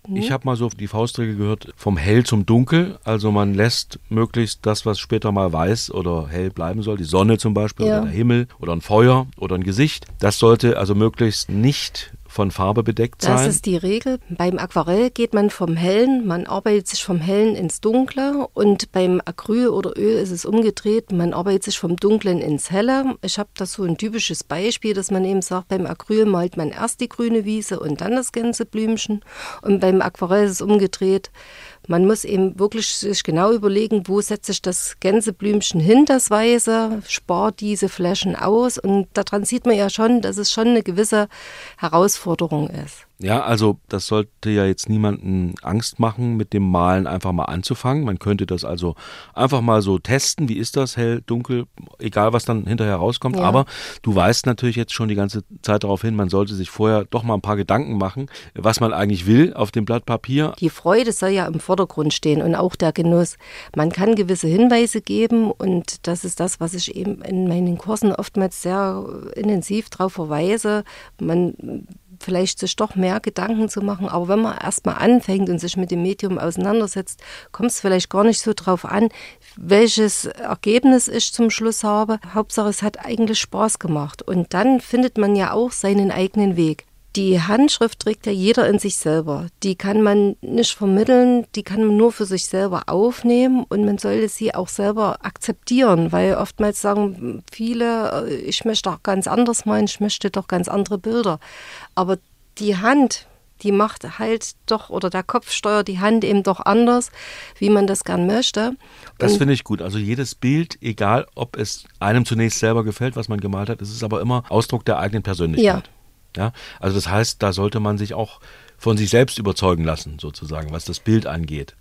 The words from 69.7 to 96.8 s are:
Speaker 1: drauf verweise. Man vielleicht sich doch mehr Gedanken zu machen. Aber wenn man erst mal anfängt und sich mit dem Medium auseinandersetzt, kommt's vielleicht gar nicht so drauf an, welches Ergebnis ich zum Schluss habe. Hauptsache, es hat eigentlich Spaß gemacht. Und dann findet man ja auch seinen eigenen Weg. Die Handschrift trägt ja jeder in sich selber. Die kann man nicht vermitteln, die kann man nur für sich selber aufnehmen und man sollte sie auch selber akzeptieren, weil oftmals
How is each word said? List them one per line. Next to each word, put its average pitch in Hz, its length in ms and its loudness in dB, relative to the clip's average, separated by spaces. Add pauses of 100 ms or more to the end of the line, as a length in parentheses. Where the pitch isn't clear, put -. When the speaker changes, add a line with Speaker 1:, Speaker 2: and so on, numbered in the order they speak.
Speaker 1:
drauf 185 220 -4
verweise. 190 720 -2 (360)
Man 170 680 -2 (320)
vielleicht 185 380 -2
sich - 180 -6
doch 214 180 -2
mehr 185 260 0
Gedanken 214 480 -2
zu 208 120 -6
machen. 202 280 -4
Aber 175 200 -2
wenn 208 140 2
man 226 160 -2
erst - 280 -4
mal - 80 0
anfängt 196 540 0
und 175 100 -2
sich 170 180 -6
mit 180 140 -2
dem 170 120 -2
Medium 185 360 -4
auseinandersetzt, 190 800 -2 (320)
kommt's - 280 -4
vielleicht 185 300 0
gar 202 140 2
nicht 226 160 4
so 220 140 -2
drauf 185 300 -2
an, 214 240 2 (480)
welches 214 680 4
Ergebnis 247 840 2
ich - 240 -2
zum 226 180 2
Schluss 220 340 -4
habe. 214 340 0 (160)
Hauptsache, 214 340 -2
es 202 140 -4
hat 208 220 -4
eigentlich 226 360 0
Spaß 214 380 -2
gemacht. 147 440 -4
Und 180 320 -2
dann 240 260 4
findet 247 380 0
man 202 180 2
ja 190 160 0
auch 247 200 0
seinen 196 380 2
eigenen 190 460 0
Weg. 160 320 0 (280)
Die 185 240 2
Handschrift 226 580 2
trägt - 280 -4
ja 214 60 -2
jeder 202 360 2
in 202 100 4
sich 202 180 -4
selber. 156 520 -2 (140)
Die 190 140 -2
kann 202 260 0
man 202 380 2
nicht - 360 -2
vermitteln, 240 720 4 (100)
die 208 60 -6
kann 208 220 -2
man 208 120 4
nur 226 160 6
für 214 140 -4
sich 185 200 -4
selber 190 400 -2
aufnehmen 240 800 2
und 208 160 0
man 202 140 0
sollte 214 300 -2
sie - 260 -4
auch 185 140 -6
selber 208 560 -2
akzeptieren, 190 880 2
weil 185 240 4
oftmals 208 440 -2